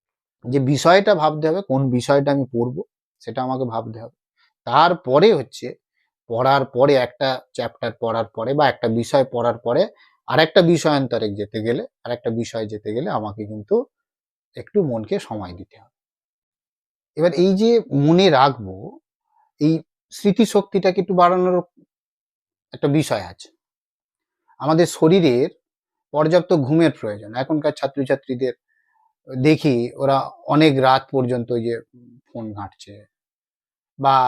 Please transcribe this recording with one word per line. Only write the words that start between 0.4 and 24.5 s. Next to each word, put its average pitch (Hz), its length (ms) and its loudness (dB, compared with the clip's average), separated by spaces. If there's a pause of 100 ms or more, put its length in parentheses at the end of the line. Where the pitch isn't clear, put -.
যে 131 200 -2
বিষয়টা 180 500 4
ভাবতে 156 320 -2
হবে, 175 200 -2
কোন 175 220 -2
বিষয়টা 139 420 0
আমি 139 200 -2
পড়বো 127 300 -4 (400)
সেটা 117 200 -12
আমাকে 131 240 -6
ভাবতে 113 340 -8
হবে। 113 160 -20 (520)
তারপরে 143 680 4
হচ্ছে 127 340 -6 (600)
পড়ার 131 360 0
পরে 139 320 2
একটা 127 320 -2 (240)
চ্যাপ্টার - 460 -8
পড়ার 113 340 -4
পরে 117 200 -6
বা 147 140 2
একটা 120 260 -2
বিষয় 120 380 0
পড়ার 120 280 -2
পরে 131 240 0 (440)
আর - 120 0
একটা 160 240 2
বিষয়ান্তরে 139 680 0
যেতে 104 280 -8
গেলে, 117 220 -2 (180)
আর 117 100 -14
একটা 120 200 -6
বিষয় 113 360 -6
যেতে 107 260 -12
গেলে 151 160 -6
আমাকে 107 360 -8
কিন্তু 107 300 -6 (840)
একটু - 260 -6
মনকে 117 360 -4
সময় 98 340 -12
দিতে 92 240 -20
হবে। - 180 -20 (1200)
এবার 170 200 2
এই 185 180 4
যে 220 140 2 (280)
মনে 165 340 4
রাখবো, 120 440 2 (840)
এই 156 120 2 (400)
স্মৃতিশক্তিটাকে 202 880 0
একটু 185 120 -4
বাড়ানোর 180 440 2 (1160)
একটা 147 180 -4
বিষয় 131 320 -2
আছে। - 260 -18 (1120)